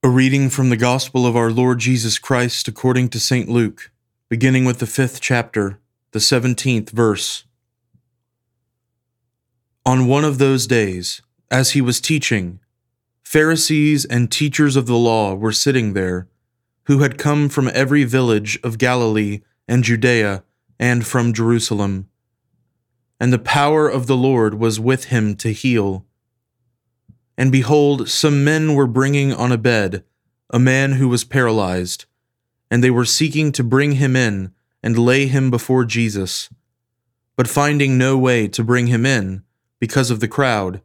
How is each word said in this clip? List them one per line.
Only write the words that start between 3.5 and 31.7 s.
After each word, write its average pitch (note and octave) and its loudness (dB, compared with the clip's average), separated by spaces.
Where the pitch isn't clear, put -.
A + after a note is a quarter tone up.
beginning B2+ 2
with B2 0
the A#2 -4
fifth C3 -4
chapter, A2 -2
the A2 -4
seventeenth B2 0
verse. G#2+ -2
On B2+ 2
one C#3 2
of D3 0
those C3+ 2
days, G2+ -2
as C3 2
he C#3 0
was B2 0
teaching, G#2 -4
Pharisees D#3 2
and A#2+ 0
teachers D3 0
of B2 0
the A#2+ 0
law A2+ 2
were G#2+ -4
sitting A#2+ 0
there, F#2 -4
who C#3 2
had C#3 0
come D3 0
from C3+ -2
every C#3 2
village A2+ 0
of A2+ -6
Galilee G#2+ 0
and A#2+ 2
Judea A2+ 0
and A#2+ 0
from A#2+ -2
Jerusalem. G#2+ -2
And B2 2
the B2 2
power D3 2
of B2+ -4
the C3+ 2
Lord B2 2
was A2 -2
with B2 -2
him G#2+ 0
to A2+ -4
heal. G#2 -2
And B2+ 2
behold, C3+ 2
some C#3+ 2
men D#3 2
were C#3 2
bringing C3+ 0
on B2 -2
a A#2+ 0
bed G#2+ 0
a B2 0
man C3 2
who C3 2
was A#2+ 0
paralyzed, G2+ -2